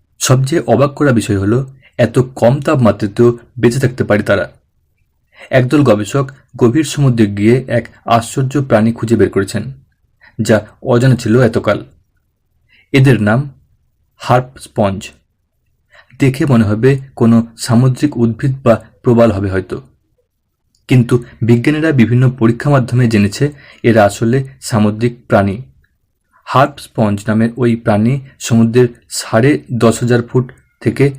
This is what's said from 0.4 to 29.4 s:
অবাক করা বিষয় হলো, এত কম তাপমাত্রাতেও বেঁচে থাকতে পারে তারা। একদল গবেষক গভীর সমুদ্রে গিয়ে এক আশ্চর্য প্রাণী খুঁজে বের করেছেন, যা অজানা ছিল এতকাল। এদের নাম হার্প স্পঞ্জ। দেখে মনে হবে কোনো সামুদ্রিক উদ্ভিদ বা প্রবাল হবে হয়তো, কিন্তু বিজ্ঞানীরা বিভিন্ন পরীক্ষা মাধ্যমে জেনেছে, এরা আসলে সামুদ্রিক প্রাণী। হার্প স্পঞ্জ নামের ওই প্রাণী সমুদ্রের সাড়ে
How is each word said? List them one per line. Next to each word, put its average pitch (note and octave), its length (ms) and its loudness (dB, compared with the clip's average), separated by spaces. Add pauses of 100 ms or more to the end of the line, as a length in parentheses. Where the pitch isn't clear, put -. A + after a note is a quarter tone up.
অবাক B2+ 280 0
করা D3 160 0
বিষয় A2 320 0
হলো, G#2+ 140 0 (420)
এত A#2 160 0 (240)
কম A#2 220 2
তাপমাত্রাতেও A#2+ 680 0 (280)
বেঁচে A#2 220 0
থাকতে - 240 -2
পারে G#2+ 200 -2
তারা। G2 220 -2 (1040)
একদল C3 320 2
গবেষক A#2 420 0 (320)
গভীর C3 360 0
সমুদ্রে B2 320 2 (120)
গিয়ে A2 180 2 (120)
এক A#2 180 -4 (220)
আশ্চর্য C3 460 -2 (160)
প্রাণী A2+ 220 2
খুঁজে A#2 260 -4
বের G2 180 2
করেছেন, G2 280 -4 (760)
যা G#2+ 180 2 (340)
অজানা A#2+ 300 2
ছিল G#2+ 200 -2
এতকাল। A2 380 0 (1120)
এদের C3+ 280 4
নাম G#2+ 180 0 (800)
হার্প C3 300 -2 (160)
স্পঞ্জ। G2 360 -4 (1200)
দেখে C3+ 260 0
মনে A#2 240 2
হবে A2 200 2 (260)
কোনো A#2 220 4 (200)
সামুদ্রিক B2+ 600 0
উদ্ভিদ A#2+ 360 -2 (100)
বা A#2 100 4 (280)
প্রবাল A#2 300 2
হবে G2 220 -4
হয়তো, F#2+ 240 -6 (1120)
কিন্তু B2+ 260 2 (260)
বিজ্ঞানীরা D3 500 0
বিভিন্ন A#2+ 320 2 (160)
পরীক্ষা A2+ 300 0
মাধ্যমে B2+ 380 0
জেনেছে, G2+ 380 0 (380)
এরা A2+ 260 4
আসলে A#2 280 -2 (240)
সামুদ্রিক G#2+ 520 -2 (140)
প্রাণী। G2 300 0 (880)
হার্প C#3+ 280 0 (100)
স্পঞ্জ G#2 400 -4
নামের A2 320 0
ওই A#2+ 140 0 (120)
প্রাণী A2 300 0 (260)
সমুদ্রের A#2 480 2 (320)
সাড়ে A#2 320 0 (320)